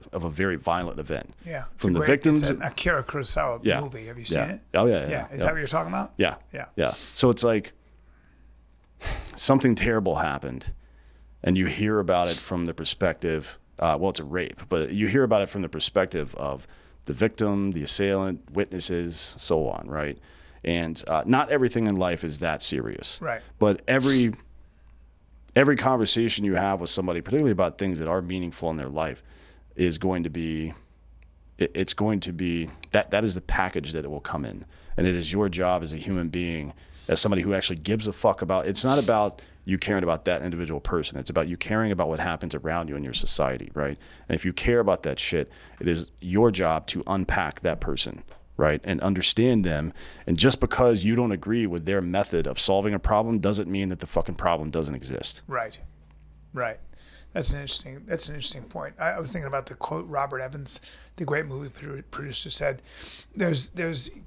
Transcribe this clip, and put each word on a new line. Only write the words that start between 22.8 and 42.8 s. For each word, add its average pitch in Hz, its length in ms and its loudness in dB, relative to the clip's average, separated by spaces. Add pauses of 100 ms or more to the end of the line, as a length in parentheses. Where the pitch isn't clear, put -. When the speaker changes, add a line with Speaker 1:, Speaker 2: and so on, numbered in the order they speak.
Speaker 2:
Right. 120 180 -4 (200)
Speaker 1:
But 104 260 4
every, 127 460 4 (1200)
every 139 220 6
conversation 113 680 2
you 95 120 2
have 95 240 2
with 85 100 -2
somebody, 90 300 0
particularly 131 320 2
about 90 260 2
things 92 220 -2
that 80 80 -2
are 92 120 2
meaningful 87 500 -4
in 80 60 -2
their 67 120 -6
life, 76 340 -4 (540)
is 85 220 2
going 90 260 0
to 82 60 -4
be, 80 440 -4 (840)
it, - 160 0
it's 92 200 0
going 104 260 0
to 92 120 -4
be, 85 360 -2 (220)
that, 104 220 2
that 107 120 2
is 92 120 0
the 87 40 -6
package 78 520 0
that 78 120 -4
it 71 60 -8
will 71 100 -8
come 73 240 -6
in. 50 200 -10 (320)
And 90 100 4
it 92 80 4
is 82 180 -2
your 101 160 2
job 90 360 0
as 76 80 -6
a 80 40 -6
human 87 320 -2
being, 82 440 -4 (340)
as 82 140 4
somebody 98 220 4
who 98 120 0
actually 92 240 -2
gives 107 300 -2
a 95 40 -2
fuck - 300 2
about, 90 240 0
it's 98 180 2
not 135 140 4
about 107 420 2 (240)
you 95 140 0
caring 98 240 0
about 80 220 0
that 87 180 0
individual 85 380 -4
person. 76 380 -2
It's 67 120 -6
about 80 160 0
you 87 100 -4
caring 110 360 0
about 87 160 0
what 80 100 0
happens 82 360 -4
around 80 340 -2